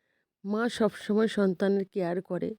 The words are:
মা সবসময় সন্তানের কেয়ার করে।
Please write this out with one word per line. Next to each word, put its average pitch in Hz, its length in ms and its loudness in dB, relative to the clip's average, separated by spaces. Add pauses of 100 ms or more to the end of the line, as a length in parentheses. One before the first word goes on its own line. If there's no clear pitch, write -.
(460)
মা 214 240 0
সবসময় 214 580 2
সন্তানের 196 580 2
কেয়ার 180 360 -4
করে। 180 380 -6